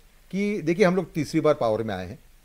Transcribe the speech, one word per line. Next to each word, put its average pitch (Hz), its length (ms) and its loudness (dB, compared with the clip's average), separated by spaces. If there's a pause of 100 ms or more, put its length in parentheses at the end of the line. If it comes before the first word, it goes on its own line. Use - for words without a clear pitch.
(320)
कि 202 300 -4
देखिए, 170 240 2
हम 175 100 4
लोग 180 180 -4
तीसरी 160 260 -2
बार 147 140 4
पावर 113 300 0
में 107 120 -4
आए 92 120 -6
हैं, 110 120 -12 (260)